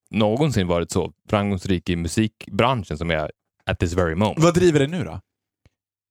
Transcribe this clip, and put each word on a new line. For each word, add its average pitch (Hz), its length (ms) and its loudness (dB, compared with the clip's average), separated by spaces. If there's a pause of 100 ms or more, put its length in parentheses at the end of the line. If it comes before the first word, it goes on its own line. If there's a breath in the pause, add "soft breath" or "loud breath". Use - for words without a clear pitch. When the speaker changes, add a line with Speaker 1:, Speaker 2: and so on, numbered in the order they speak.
(120)
Speaker 1:
någonsin 107 560 2
varit 85 240 0
så 82 220 -2 (160)
framgångsrik 98 600 0
i 87 60 -2
musikbranschen 104 1000 -2
som 85 120 -4
jag 78 140 0
är 73 80 -6 (340)
at 95 140 -4
this 87 140 -2
very 87 220 0
moment. 95 280 0
Speaker 2:
Vad 170 100 6
driver 170 260 4
det 139 80 2
nu 165 160 -6
då? 85 160 -10 (920)